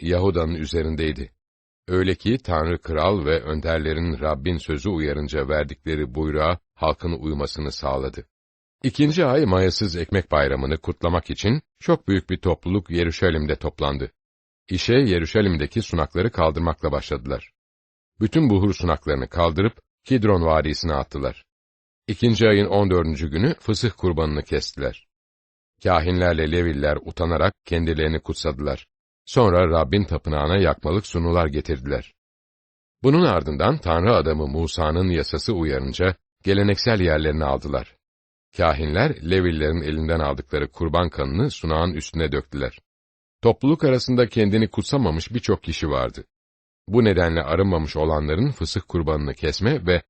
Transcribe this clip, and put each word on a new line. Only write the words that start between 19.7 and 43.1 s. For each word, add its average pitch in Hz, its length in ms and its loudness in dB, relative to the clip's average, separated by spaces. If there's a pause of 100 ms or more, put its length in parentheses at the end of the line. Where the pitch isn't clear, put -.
Kidron 104 380 2
Vadisi'ne 78 500 0
attılar. 67 520 -6 (640)
İkinci 113 420 2
ayın 101 180 6
on 98 240 2
dördüncü 80 400 0
günü 107 240 0
fısıh - 360 -2
kurbanını 78 520 -2
kestiler. - 640 -6 (760)
Kâhinlerle 87 680 2
Leviller 76 500 0
utanarak 85 520 -2 (100)
kendilerini 80 560 0
kutsadılar. 71 640 -6 (380)
Sonra 92 460 4
Rabbin 80 340 2
tapınağına 78 540 0
yakmalık 85 480 0
sunular 85 400 0
getirdiler. 69 680 -6 (880)
Bunun 147 200 4
ardından 87 560 2
Tanrı 90 360 2
adamı 78 320 2
Musa'nın 80 640 -2
yasası 80 460 -2
uyarınca 78 600 -2 (300)
geleneksel 101 560 2
yerlerini 78 440 2
aldılar. 69 520 -4 (600)
Kâhinler 80 720 0
Levillerin 82 520 0
elinden 78 380 -2
aldıkları 71 520 -4
kurban 85 380 0
kanını 76 400 -2
sunağın 82 420 -2
üstüne 78 400 -4
döktüler. 69 460 -6 (640)